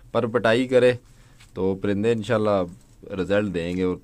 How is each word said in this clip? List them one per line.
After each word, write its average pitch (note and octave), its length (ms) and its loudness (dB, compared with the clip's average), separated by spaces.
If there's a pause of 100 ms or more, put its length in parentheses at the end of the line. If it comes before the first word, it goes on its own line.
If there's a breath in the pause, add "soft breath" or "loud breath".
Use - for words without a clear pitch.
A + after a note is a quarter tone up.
(140 loud breath)
पर B2 140 0
पटाई A#2 380 0
करे B2+ 260 4 (640 soft breath)
तो F#2+ 200 -2
परिंदे G2+ 360 0
इंशाल्लाह G#2+ 500 0 (500)
result G2 400 0
देंगे F2 320 -2
और F2+ 200 -2